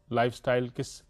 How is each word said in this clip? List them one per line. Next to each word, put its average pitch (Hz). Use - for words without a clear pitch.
لائف 117
اسٹائل 123
کس، -